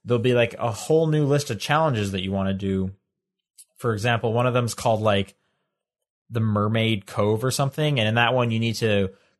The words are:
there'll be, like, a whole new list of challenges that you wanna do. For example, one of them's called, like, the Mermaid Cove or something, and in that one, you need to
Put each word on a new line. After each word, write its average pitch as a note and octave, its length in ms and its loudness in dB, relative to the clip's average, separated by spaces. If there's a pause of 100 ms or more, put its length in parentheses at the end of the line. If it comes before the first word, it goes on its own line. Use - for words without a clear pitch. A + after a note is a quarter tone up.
there'll A#2 180 0
be, B2 120 4
like, A#2 200 2
a A#2 160 -4
whole D#3+ 360 0
new D3+ 200 2
list C#3 240 0
of G#2+ 80 -4
challenges C3 540 0
that F#2+ 100 -4
you F#2+ 100 -4
wanna G2 220 0
do. F#2+ 380 -2 (840)
For A#2 160 -2
example, A2+ 400 0
one A#2+ 140 2
of A#2+ 80 0
them's A#2+ 200 0
called, A2+ 260 0
like, G2+ 340 0 (960)
the A#2 100 -2
Mermaid A2 640 0
Cove G#2+ 380 0
or C3 60 0
something, C#3+ 480 -2
and G#2+ 100 2
in A2 60 0
that A#2+ 200 2
one, A#2+ 160 0
you A2+ 80 -2
need A2+ 180 -2
to G2+ 340 0 (300)